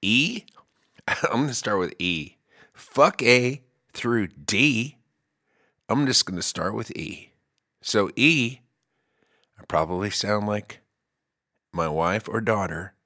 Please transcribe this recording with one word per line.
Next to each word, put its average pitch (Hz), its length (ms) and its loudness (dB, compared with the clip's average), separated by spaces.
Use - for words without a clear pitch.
E? 151 420 2
<laughs> - 280 -16
I'm - 340 0
gonna 143 120 -2
start 107 260 -2
with 90 200 -2
E. 87 380 -4
Fuck - 500 2
A 123 420 4
through 117 360 0
D. 117 720 -2
I'm 139 180 2
just 127 180 2
gonna 92 160 -6
start 92 320 -4
with 110 220 -6
E. - 380 -12
So 101 340 0
E, 135 440 2
I - 60 -20
probably 90 440 0
sound 104 380 -2
like 104 320 -6
my 82 160 0
wife 85 400 0
or 113 100 -2
daughter. 95 540 -4